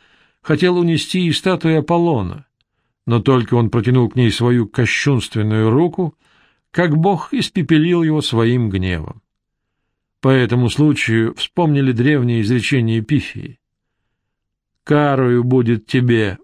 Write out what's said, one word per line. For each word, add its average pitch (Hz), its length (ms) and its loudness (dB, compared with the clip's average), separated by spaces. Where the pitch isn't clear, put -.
хотел 180 360 0
унести 175 480 0
и 160 60 0
статую 165 480 0
Аполлона, 151 680 -2
но 113 160 2
только 127 340 2
он 113 140 2
протянул 123 400 2
к 123 80 -6
ней 120 120 2
свою 120 380 0
кощунственную 110 1040 -2
руку, 165 460 0
как 170 280 0
бог 180 360 0
испепелил 175 680 0
его 156 200 0
своим 117 480 0
гневом. 92 520 -4
По 135 80 0
этому 123 400 2
случаю 113 640 0
вспомнили 143 560 0
древнее 120 500 0
изречение 113 600 0
Пифии: - 580 -4
"Карою 131 600 2
будет 120 420 0
тебе 117 580 0